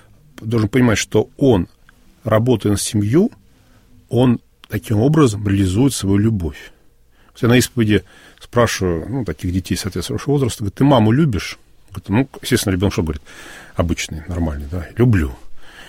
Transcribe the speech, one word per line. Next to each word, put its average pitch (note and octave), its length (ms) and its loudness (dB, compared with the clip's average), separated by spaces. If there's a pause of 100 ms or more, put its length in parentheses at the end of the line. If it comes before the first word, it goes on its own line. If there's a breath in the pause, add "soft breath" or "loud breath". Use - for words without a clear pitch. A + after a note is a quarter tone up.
(400 soft breath)
должен A2 280 -2
понимать, B2 300 2
что - 380 0
он, A2 320 2 (560)
работая A2 480 2
на G2 60 0
семью, A2+ 520 0 (800 soft breath)
он A#2+ 320 2 (280)
таким G#2+ 320 -2
образом B2 460 2
реализует G2 460 2
свою G2 240 -2
любовь. G2+ 560 -2 (600 soft breath)
Вот - 100 -10
я A#2 60 2
на B2 100 6
исповеди G#2+ 460 0 (360 loud breath)
спрашиваю, F2+ 680 -2
ну, B2 160 -6
таких F2 280 -6
детей F#2 240 -2
соответствующего G2+ 560 -6
возраста, C#3 280 -2
говорит: G2+ 160 -6
«Ты C3+ 80 2
маму A#2 260 6
любишь?» B2 480 0 (320)
Говорит, - 180 -16
ну, B2 200 0 (140)
естественно, - 320 -2
ребёнок F#2+ 180 0
что F#2+ 100 -2
говорит? D#2 200 -6 (520 loud breath)
Обычный, E2 540 -4
нормальный, D#2+ 420 -6
да, F2 160 -8 (100)
«Люблю». G2 360 2 (560 loud breath)